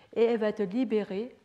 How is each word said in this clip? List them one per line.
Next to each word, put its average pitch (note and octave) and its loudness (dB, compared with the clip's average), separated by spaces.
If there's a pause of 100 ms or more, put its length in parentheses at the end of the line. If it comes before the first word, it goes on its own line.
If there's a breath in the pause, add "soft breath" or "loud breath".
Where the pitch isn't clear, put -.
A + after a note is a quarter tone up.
(160 loud breath)
et A3 4
elle A3+ 4
va G#3+ 2
être G#3 -2
libérée G#3 -2 (120)